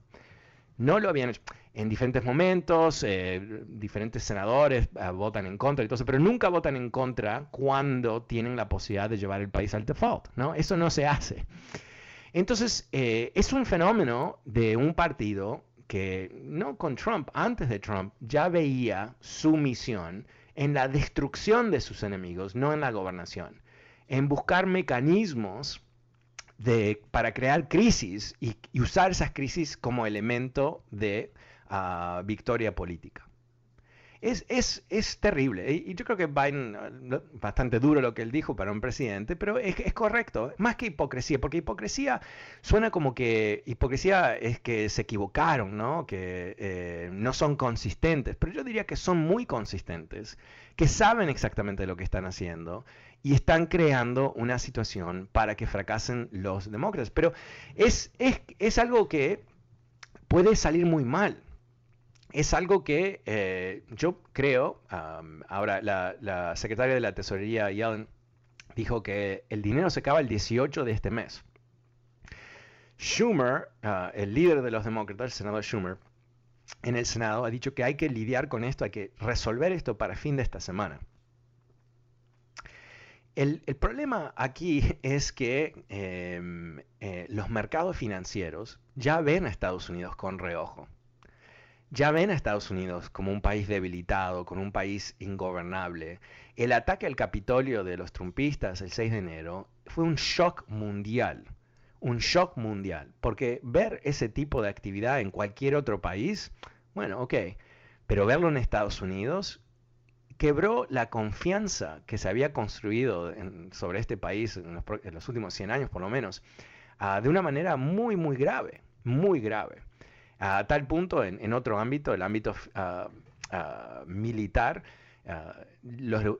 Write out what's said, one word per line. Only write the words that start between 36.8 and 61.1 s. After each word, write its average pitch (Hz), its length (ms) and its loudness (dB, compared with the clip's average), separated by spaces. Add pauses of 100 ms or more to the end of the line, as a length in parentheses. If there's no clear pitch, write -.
lo, 127 340 -6 (100)
bastante 113 460 0
duro 147 200 6
lo 120 140 2
que 113 80 -6
él 113 100 -4
dijo 151 240 -2
para 98 160 -4
un 107 80 -4
presidente, 117 560 -4
pero 208 220 -2
es, 185 240 -2
es 185 120 0
correcto. 208 640 0
Más 226 200 0
que 247 80 -4
hipocresía, 143 560 0
porque 160 160 -2
hipocresía 202 640 -2 (400)
suena 220 280 4
como 143 260 0
que 110 500 2
hipocresía 139 720 4
es 117 240 -2
que 107 260 0
se - 140 -2
equivocaron, 110 760 0
¿no? 135 300 -2
Que, 92 520 -6
eh, 87 540 -6
no 107 220 -2
son 147 240 0
consistentes. 120 800 0
Pero - 160 0
yo 302 100 -4
diría 220 220 -4
que 151 100 -6
son 180 220 2
muy 180 280 2
consistentes, 95 920 -8 (400)
que 160 100 8
saben 214 400 6
exactamente 101 580 -2
lo 92 120 -4
que 92 80 -6
están 92 200 -2
haciendo 87 600 -8 (380)
y 139 100 2
están 165 320 6
creando 135 720 4
una 120 200 0
situación 98 760 -6
para 107 220 2
que 107 120 -4
fracasen 110 640 -4
los 98 400 -6
demócratas. 139 380 -4
Pero 165 240 2 (420)
es, - 440 2
es, 254 200 4 (180)
es 214 200 2
algo 233 320 4
que 156 340 0 (840)
puede 185 260 8
salir 170 300 4
muy 160 180 4
mal. 147 400 0 (920)